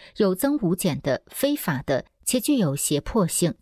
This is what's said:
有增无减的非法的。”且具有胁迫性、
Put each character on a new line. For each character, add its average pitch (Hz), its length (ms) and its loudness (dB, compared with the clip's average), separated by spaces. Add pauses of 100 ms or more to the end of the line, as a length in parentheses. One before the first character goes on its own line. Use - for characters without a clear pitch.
(180)
有 190 180 2
增 285 240 0
无 185 160 2
减 - 260 -2
的 127 260 -2
非 285 280 0
法 151 280 -4
的。” - 220 -2 (180)
且 - 160 0
具 277 180 2
有 151 180 2
胁 147 260 -2
迫 208 240 0
性、 - 360 0